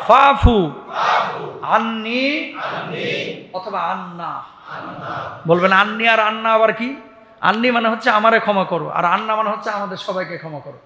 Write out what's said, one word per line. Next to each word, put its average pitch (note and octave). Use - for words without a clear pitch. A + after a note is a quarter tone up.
ফাফু A#3+
আন্নি A3+
অথবা F#3+
আন্না।" E3+
বলবেন, F3+
"আন্নি" G#3+
আর A3+
"আন্না" A3
আবার A3
কি? B3+
আন্নি A3+
মানে A#3
হচ্ছে A#3
আমারে A3
ক্ষমা G3+
করো, D#3
আর D#3
আন্না G#3+
মানে G#3+
হচ্ছে G#3+
আমাদের G3+
সবাইকে F3+
ক্ষমা D#3
করো। C3+